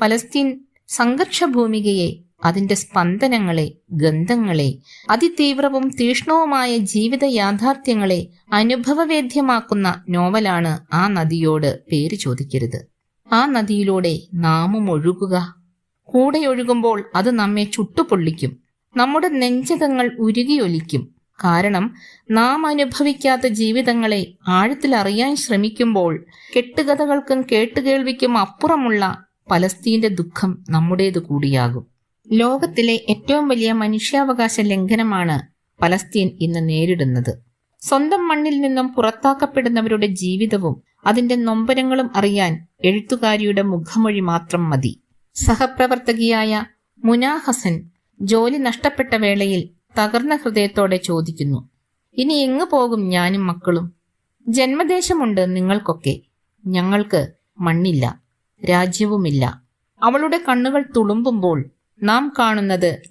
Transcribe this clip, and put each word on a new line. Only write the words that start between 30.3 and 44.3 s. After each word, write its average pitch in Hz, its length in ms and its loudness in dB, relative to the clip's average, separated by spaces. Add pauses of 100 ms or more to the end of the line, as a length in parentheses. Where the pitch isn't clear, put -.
നമ്മുടേതു 180 500 2
കൂടിയാകും. 139 680 -2 (440)
ലോകത്തിലെ 233 800 2
ഏറ്റവും 285 380 0
വലിയ 226 240 0
മനുഷ്യാവകാശ 226 880 0
ലംഘനമാണ് 190 840 0 (400)
പലസ്തീൻ 185 580 0
ഇന്ന് 165 300 0
നേരിടുന്നത്. 156 720 0 (380)
സ്വന്തം 311 460 0
മണ്ണിൽ 302 340 0
നിന്നും 262 320 0
പുറത്താക്കപ്പെടുന്നവരുടെ 233 1120 0
ജീവിതവും 190 760 -2 (240)
അതിന്റെ 240 300 2
നൊമ്പരങ്ങളും 247 800 0
അറിയാൻ 196 520 0 (160)
എഴുത്തുകാരിയുടെ 214 800 0
മുഖമൊഴി 202 580 0
മാത്രം 170 500 -2